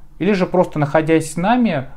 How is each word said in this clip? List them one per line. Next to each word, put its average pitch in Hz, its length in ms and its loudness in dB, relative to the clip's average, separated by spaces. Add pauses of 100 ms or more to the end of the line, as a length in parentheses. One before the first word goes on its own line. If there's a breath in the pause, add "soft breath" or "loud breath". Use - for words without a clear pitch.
(180)
Или 175 160 0
же 180 140 0
просто 175 320 0
находясь 156 520 0
с - 60 -12
нами, 190 480 0 (120)